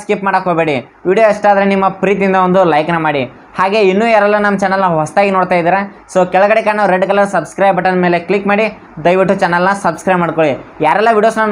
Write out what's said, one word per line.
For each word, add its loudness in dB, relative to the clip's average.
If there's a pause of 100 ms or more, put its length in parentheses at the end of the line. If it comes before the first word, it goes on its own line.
ಸ್ಕಿಪ್ -4
ಮಾಡಕ್ಕೆ -2
ಹೋಗಬೇಡಿ. 0 (340)
ವಿಡಿಯೋ 2
ಇಷ್ಟ -4
ಆದರೆ 2
ನಿಮ್ಮ 0 (180)
ಪ್ರೀತಿಯಿಂದ 0 (100)
ಒಂದು 2 (120)
ಲೈಕ್ನ 0
ಮಾಡಿ. -2 (360)
ಹಾಗೆ 0 (100)
ಇನ್ನೂ 0
ಯಾರೆಲ್ಲ 2
ನಮ್ಮ 0
ಚಾನಲ್ನ -2
ಹೊಸದಾಗಿ 0
ನೋಡ್ತಾ 0
ಇದ್ದೀರಾ, 0 (340)
so 2 (140)
ಕೆಳಗಡೆ 2
ಕಾಣೋ 0
ರೆಡ್ 0
ಕಲರ್ 0
ಸಬ್ಸ್ಕ್ರೈಬ್ -2
ಬಟನ್ 0
ಮೇಲೆ 0 (100)
ಕ್ಲಿಕ್ -2
ಮಾಡಿ, 0 (400)
ದಯವಿಟ್ಟು 2
ಚಾನಲ್ನ 0 (100)
ಸಬ್ಸ್ಕ್ರೈಬ್ -2
ಮಾಡ್ಕೊಳ್ಳಿ. 0 (320)
ಯಾರೆಲ್ಲ 2
ವಿಡಿಯೋಸ್ನ 0